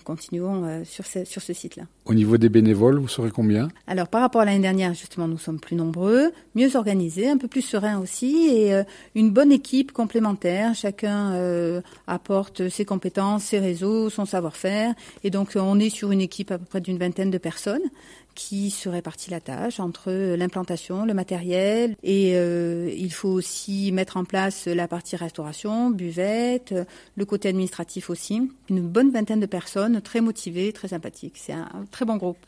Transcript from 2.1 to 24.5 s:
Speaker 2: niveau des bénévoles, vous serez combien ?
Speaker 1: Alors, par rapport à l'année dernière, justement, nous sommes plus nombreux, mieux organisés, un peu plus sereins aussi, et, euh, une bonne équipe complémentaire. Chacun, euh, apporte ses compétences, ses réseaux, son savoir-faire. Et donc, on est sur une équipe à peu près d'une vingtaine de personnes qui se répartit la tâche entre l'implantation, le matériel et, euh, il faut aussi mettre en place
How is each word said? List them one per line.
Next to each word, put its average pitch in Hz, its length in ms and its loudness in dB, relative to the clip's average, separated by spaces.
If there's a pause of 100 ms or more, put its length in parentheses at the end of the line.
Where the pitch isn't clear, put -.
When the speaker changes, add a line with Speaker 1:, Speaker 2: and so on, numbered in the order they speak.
Speaker 2:
niveau 110 240 6
des 113 120 8
bénévoles, 110 500 6
vous 135 80 -2
serez 113 240 -4
combien ? 110 380 2 (180)
Speaker 1:
Alors, 185 220 -4
par 226 100 0
rapport 240 220 4
à 214 40 6
l'année 202 140 2
dernière, 185 340 2
justement, 165 360 -6
nous 165 80 -2
sommes 160 240 -8
plus - 160 -6
nombreux, 190 560 2 (220)
mieux 262 200 4
organisés, 196 540 0
un 285 80 4
peu 254 100 -2
plus 262 140 -2
sereins 208 380 -2
aussi, 285 500 2
et, 214 240 6
euh, 196 100 4 (320)
une 220 140 6
bonne 285 240 8
équipe 269 400 2
complémentaire. 214 840 0
Chacun, 202 560 -2
euh, 175 500 0 (240)
apporte 190 600 -2
ses 190 160 -2
compétences, 202 640 -2
ses 208 140 0
réseaux, 196 500 0
son 208 160 -4
savoir-faire. 196 680 -2 (300)
Et 196 60 0
donc, 196 260 -2
on 196 240 4
est 214 100 4
sur 208 220 -4
une 196 100 2
équipe 190 300 -6
à 180 60 -4
peu 175 80 -10
près 190 160 -4
d'une 185 160 -4
vingtaine 180 320 -2
de 185 80 0
personnes 202 440 -4 (520)
qui 196 380 -4
se - 180 -6
répartit 175 400 -8
la 170 120 -8
tâche - 380 -6
entre 180 320 -6
l'implantation, 180 960 -2
le 226 80 0
matériel 190 880 0
et, 196 340 4
euh, 170 640 0
il 180 140 -4
faut 190 180 -4
aussi 196 600 -2
mettre 190 260 -2
en 185 60 -2
place 190 440 -2